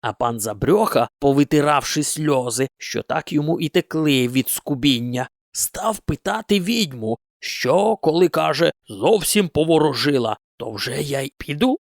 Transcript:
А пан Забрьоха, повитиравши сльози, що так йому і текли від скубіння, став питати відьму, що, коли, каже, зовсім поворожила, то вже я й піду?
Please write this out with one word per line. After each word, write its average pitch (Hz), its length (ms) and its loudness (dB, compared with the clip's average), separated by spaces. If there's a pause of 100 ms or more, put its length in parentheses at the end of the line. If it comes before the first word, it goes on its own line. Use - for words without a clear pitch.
А 113 120 -4
пан 120 260 -4
Забрьоха, 120 680 0 (100)
повитиравши 143 840 2
сльози, 131 640 -2 (100)
що - 260 -8
так - 300 -6
йому 147 260 0
і 156 100 -2
текли 151 580 2
від 127 220 0
скубіння, 123 800 -2 (220)
став - 480 -4
питати 202 600 -2
відьму, 147 580 -4 (220)
що, 196 560 0
коли, 170 320 2
каже, 156 440 2 (160)
зовсім 175 600 2
поворожила, 143 880 2 (200)
то 110 140 -10
вже 123 300 -6
я 139 200 -4
й 135 160 -8
піду? 240 500 -2